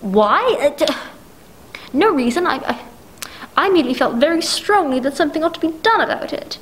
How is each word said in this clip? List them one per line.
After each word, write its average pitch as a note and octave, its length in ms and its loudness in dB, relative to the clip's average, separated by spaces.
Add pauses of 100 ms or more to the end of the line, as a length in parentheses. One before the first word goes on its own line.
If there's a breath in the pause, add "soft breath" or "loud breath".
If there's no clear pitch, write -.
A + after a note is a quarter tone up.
Why? A3 580 2
Uh, C#4+ 260 0
d-, D4 80 0 (1000 loud breath)
no F#4 180 4
reason. D4 340 0
I, F4+ 120 0
I, - 220 -6 (760 loud breath)
I E4+ 140 2
merely D4+ 240 2
felt B3+ 220 0
very D#4+ 260 2
strongly E4 600 0
that C4+ 140 -2
something D#4 280 -2
ought E4 100 0
to - 60 -12
be D#4+ 120 0 (100)
done A4 200 2
about - 320 -4
it. - 280 -10